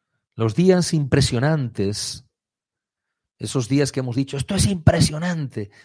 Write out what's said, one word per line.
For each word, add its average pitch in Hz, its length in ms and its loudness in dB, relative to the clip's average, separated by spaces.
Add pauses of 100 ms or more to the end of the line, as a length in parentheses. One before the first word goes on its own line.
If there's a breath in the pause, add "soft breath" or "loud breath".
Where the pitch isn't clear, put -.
(340)
Los 113 220 -2
días 180 380 4
impresionantes, 131 1300 0 (1120)
esos 113 300 -4
días 139 240 2
que - 80 -6
hemos 123 160 -4
dicho, 139 220 -4
"Esto 143 180 -4
es 185 100 2
impresionante", 160 1040 0 (140 loud breath)